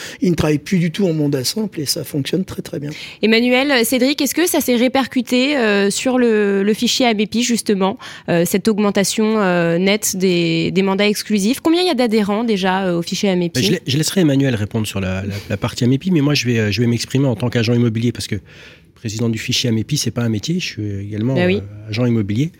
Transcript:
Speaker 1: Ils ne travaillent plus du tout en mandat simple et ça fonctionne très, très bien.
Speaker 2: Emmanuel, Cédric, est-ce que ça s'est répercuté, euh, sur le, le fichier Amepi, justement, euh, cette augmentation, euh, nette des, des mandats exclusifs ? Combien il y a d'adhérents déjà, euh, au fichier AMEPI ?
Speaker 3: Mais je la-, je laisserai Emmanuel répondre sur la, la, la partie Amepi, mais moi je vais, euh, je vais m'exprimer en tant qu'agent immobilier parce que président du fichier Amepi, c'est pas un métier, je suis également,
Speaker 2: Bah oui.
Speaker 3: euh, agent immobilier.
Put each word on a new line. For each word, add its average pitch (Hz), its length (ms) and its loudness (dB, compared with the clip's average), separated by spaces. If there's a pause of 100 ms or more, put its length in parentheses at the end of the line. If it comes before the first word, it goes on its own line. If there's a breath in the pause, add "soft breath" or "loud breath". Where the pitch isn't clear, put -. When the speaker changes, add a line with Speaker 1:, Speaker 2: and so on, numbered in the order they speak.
(240 loud breath)
Speaker 1:
Ils 180 80 4
ne 160 40 2
travaillent 156 220 2
plus 185 220 -2
du 170 100 0
tout 196 160 -2
en 165 80 2
mandat 143 300 0
simple 190 380 -6
et 135 40 -6
ça - 180 -4
fonctionne 165 420 -2
très, - 180 -10
très 165 160 -8
bien. 147 100 -8 (320 loud breath)
Speaker 2:
Emmanuel, 247 640 4
Cédric, 262 360 2
est-ce 277 120 -2
que 339 140 2
ça 320 120 0
s'est 247 160 2
répercuté, 254 800 2
euh, 202 360 2
sur 254 260 0
le, 208 460 2
le 214 100 2
fichier 240 320 0
Amepi, 220 380 0
justement, 208 560 0 (300 loud breath)
euh, 170 180 2
cette 196 200 0
augmentation, 214 720 2
euh, 175 380 2
nette 196 400 0
des, 170 540 2
des 180 100 2
mandats 190 260 2
exclusifs ? 208 520 0
Combien 339 240 2
il 370 40 0
y 349 40 2
a - 20 2
d'adhérents 220 500 0
déjà, 190 440 0
euh, 175 100 0
au 170 60 -2
fichier 196 260 -2
AMEPI ? 175 300 0
Speaker 3:
Mais - 80 2
je - 60 2
la-, 175 120 -2
je 127 140 0
laisserai 180 220 0
Emmanuel 139 340 2
répondre 104 320 -2
sur - 120 -6
la, 92 220 -4
la, 101 140 -6 (120)
la - 100 -4
partie - 260 -4
Amepi, 135 260 2
mais 165 120 2
moi 147 120 2
je 123 140 -2
vais, 120 100 0
euh, 107 140 0
je 101 100 0
vais 120 60 2
m'exprimer 131 400 0
en 117 80 0
tant 120 160 -4
qu'agent 120 240 2
immobilier 120 360 0
parce - 140 -8
que 104 120 -6 (580 loud breath)
président 113 320 -4
du 113 100 -2
fichier - 320 -2
Amepi, 113 280 0
c'est 113 140 -2
pas 120 120 -2
un 117 60 0
métier, 160 320 -2
je - 40 -6
suis 101 420 -6
également, 110 280 -2
Speaker 2:
Bah 180 100 2
oui. 190 120 2
Speaker 3:
euh, - 320 -10
agent 117 160 0
immobilier. 113 540 0